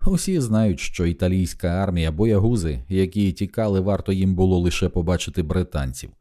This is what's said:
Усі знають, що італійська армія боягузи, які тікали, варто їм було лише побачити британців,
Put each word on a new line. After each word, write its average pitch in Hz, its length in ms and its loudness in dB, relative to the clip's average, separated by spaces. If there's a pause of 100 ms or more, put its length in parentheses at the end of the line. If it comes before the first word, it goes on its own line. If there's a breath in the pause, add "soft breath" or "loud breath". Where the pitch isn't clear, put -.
Усі 190 320 0
знають, 107 400 2
що - 260 -4
італійська 92 640 0
армія 87 440 0
боягузи, 95 800 0
які 95 440 0
тікали, 101 460 -2
варто 95 320 -2
їм 95 240 2
було 92 240 4
лише 87 300 0
побачити 87 540 -2
британців, 76 760 -4